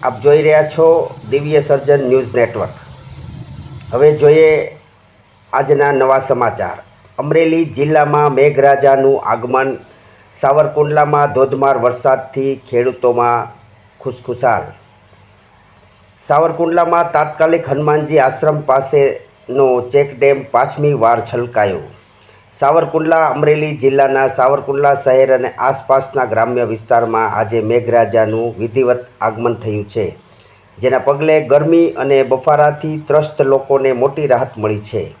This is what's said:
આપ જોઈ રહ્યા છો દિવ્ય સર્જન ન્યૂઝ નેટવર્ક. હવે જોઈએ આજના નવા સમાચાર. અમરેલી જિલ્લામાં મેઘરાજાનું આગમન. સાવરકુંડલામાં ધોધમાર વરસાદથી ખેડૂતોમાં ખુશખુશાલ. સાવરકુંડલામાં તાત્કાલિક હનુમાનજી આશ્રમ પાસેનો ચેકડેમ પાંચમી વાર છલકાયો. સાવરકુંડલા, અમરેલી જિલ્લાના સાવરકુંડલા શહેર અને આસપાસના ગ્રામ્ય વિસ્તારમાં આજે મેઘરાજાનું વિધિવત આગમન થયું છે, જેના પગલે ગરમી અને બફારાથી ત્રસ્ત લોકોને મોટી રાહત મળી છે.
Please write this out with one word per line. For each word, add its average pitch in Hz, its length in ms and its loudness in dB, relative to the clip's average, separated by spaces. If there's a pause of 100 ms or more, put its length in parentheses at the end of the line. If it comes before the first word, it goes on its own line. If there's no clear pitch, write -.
આપ 123 180 -4
જોઈ 147 200 4
રહ્યા 151 260 2
છો 160 480 2 (140)
દિવ્ય 147 320 0
સર્જન 139 480 0
ન્યૂઝ 123 240 0
નેટવર્ક. 117 420 -2 (1160)
હવે 139 260 4
જોઈએ 151 600 4 (760)
આજના 143 380 2
નવા 131 280 2
સમાચાર. 117 640 -4 (340)
અમરેલી 160 480 0
જિલ્લામાં 147 680 0
મેઘરાજાનું 139 920 2
આગમન. 123 560 -4 (580)
સાવરકુંડલામાં 147 960 2
ધોધમાર 135 440 0
વરસાદથી 131 920 -2
ખેડૂતોમાં 120 800 0 (520)
ખુશખુશાલ. 117 640 -4 (1600)
સાવરકુંડલામાં 170 840 0
તાત્કાલિક 160 560 0
હનુમાનજી 151 520 0
આશ્રમ 147 420 0
પાસેનો - 1040 0 (140)
ચેકડેમ 139 640 0
પાંચમી 143 480 0
વાર 117 280 2
છલકાયો. 107 600 -4 (720)
સાવરકુંડલા, 160 720 0
અમરેલી 151 500 0
જિલ્લાના 135 520 2
સાવરકુંડલા 139 680 0
શહેર 131 380 2
અને 123 240 0
આસપાસના 131 680 -2
ગ્રામ્ય 117 400 -2
વિસ્તારમાં 113 680 -2
આજે 110 280 -2
મેઘરાજાનું 113 1000 0
વિધિવત 123 460 -2 (160)
આગમન 113 340 -4
થયું 104 300 -8
છે, 101 300 -6 (640)
જેના 127 220 0
પગલે 151 420 2
ગરમી 156 520 2
અને 135 300 0
બફારાથી 147 840 -2
ત્રસ્ત 151 340 0
લોકોને 135 520 0
મોટી 139 340 -2
રાહત 123 300 -2
મળી 107 220 -4
છે. 101 240 -8 (180)